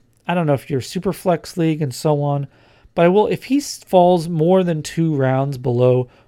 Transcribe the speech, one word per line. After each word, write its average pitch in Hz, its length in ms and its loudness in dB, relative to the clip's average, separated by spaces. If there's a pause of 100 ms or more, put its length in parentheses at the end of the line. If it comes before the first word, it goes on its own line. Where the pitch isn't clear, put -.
(280)
I 175 80 -2
don't 175 100 0
know 147 80 2
if - 160 -4
you're 131 120 -2
super 180 320 -6
flex - 440 -4
league 160 240 0
and 135 140 -4
so 151 260 0
on, 143 260 -4 (460)
but 170 120 2
I - 20 6
will, 202 200 4
if - 180 -6
he 269 120 0
s-, - 260 -8
falls 180 460 2
more 175 340 2
than 165 200 -4
two 160 320 -2
rounds 135 420 0
below 127 500 0 (200)